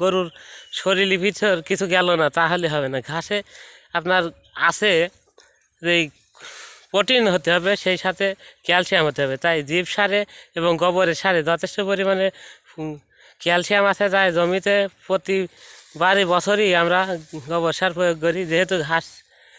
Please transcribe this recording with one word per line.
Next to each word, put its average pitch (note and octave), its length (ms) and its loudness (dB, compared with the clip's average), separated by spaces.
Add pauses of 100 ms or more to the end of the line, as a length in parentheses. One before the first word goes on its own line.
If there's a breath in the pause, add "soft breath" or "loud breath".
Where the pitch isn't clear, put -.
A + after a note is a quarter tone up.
গরুর F#3 260 0 (520 loud breath)
শরীরের F#3+ 440 0
ভিতর G3+ 320 0 (140)
কিছু F#3+ 160 -2 (100)
গেল F3+ 120 2 (140)
না, D3+ 60 4 (100)
তাহলে E3+ 360 0
হবে C#3+ 200 -2
না। C3+ 60 -4 (120)
ঘাসে E3 260 -4 (600 loud breath)
আপনার F3 260 0 (460)
আছে G#3 220 0 (920 soft breath)
যে E3+ 120 0 (960 loud breath)
প্রোটিন A3+ 320 2 (100)
হতে E3+ 220 0
হবে, F3+ 160 0 (120)
সেই F#3 200 0
সাথে F#3+ 220 -2 (400 loud breath)
ক্যালসিয়াম F3 420 2
হতে C#3+ 160 -4
হবে। C3+ 200 -2
তাই E3 140 0 (120)
জিপ F3 160 -2 (100)
সারে G3+ 240 0 (400 loud breath)
এবং E3+ 120 2 (100)
গোবরের F3 400 2
সারে F#3 180 0 (100)
যথেষ্ট E3+ 280 -4 (120)
পরিমাণে, F#3+ 380 0 (500 loud breath)
উম, D#3 160 -8 (500 soft breath)
ক্যালসিয়াম F3+ 480 2
আছে, G3+ 220 0
তাই G3 140 4 (100)
জমিতে F#3 380 0 (300)
প্রতিবারই, F#3+ 1200 -2 (100)
বছরই G3+ 360 2 (120)
আমরা F3 180 2 (500)
গোবর E3 300 0
সার F#3 180 0
প্রয়োগ F3 280 0
করি। E3+ 160 0 (100)
যেহেতু F3+ 260 2 (120)
ঘাস E3 160 0 (540 soft breath)